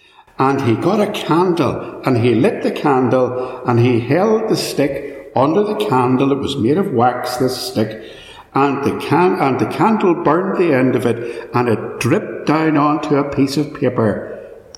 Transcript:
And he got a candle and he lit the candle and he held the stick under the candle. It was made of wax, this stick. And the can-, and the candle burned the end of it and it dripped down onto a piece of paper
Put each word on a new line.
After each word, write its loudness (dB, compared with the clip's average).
And 2
he 2
got 0
a 0
candle 0
and 2
he 4
lit 2
the 0
candle 0
and 2
he 4
held 0
the 2
stick -4
under 2
the -2
candle. 2
It -2
was -4
made 2
of -2
wax, 0
this -2
stick. -4
And 0
the -2
can-, 2
and 0
the 0
candle 2
burned 0
the 2
end 2
of 0
it -4
and 0
it -2
dripped -2
down 2
onto 2
a 0
piece 0
of -4
paper -2